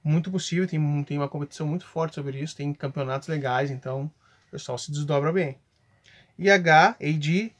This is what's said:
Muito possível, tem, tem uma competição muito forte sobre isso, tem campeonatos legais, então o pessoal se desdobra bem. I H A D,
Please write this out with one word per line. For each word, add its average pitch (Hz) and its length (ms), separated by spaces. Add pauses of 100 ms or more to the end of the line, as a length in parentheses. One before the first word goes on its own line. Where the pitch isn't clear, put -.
Muito 160 280
possível, 185 360
tem, 147 360
tem 143 140
uma 143 100
competição 147 400
muito 170 180
forte 160 300
sobre 139 240
isso, 156 160
tem 143 180
campeonatos 135 540
legais, 139 440
então 135 400 (360)
o - 40
pessoal 127 260
se - 140
desdobra 147 420
bem. 160 240 (840)
I 196 120
H 170 380
A 233 100
D, 160 600